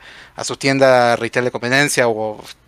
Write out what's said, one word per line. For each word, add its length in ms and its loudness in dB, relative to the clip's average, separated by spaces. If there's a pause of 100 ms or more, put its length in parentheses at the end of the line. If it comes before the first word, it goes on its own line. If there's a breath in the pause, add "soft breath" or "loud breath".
(340 loud breath)
a 100 -12
su 120 -6
tienda 600 4
retail 280 -4
de 60 -2
conveniencia, 580 0
o 340 -6 (260)